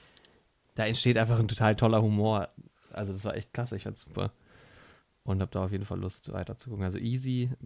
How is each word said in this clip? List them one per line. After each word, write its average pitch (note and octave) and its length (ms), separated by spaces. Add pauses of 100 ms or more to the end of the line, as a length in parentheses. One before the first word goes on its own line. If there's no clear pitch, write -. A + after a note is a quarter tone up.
(760)
da A2 100
entsteht A#2 320
einfach A2+ 220
ein A2 80
total A2 280
toller A2 260
Humor. G#2+ 480 (420)
Also G2 200
das F#2+ 140
war G#2 100
echt - 180
klasse, A#2+ 220
ich A2+ 80
fand's G2+ 180
super. - 300 (920)
Und F#2+ 180
hab F#2 100
da F#2+ 140
auf G2 60
jeden G2 140
Fall F#2 140
Lust - 340
weiter F#2 240
zu - 120
gucken. G2+ 140
Also F#2 160
Easy, B2+ 500 (160)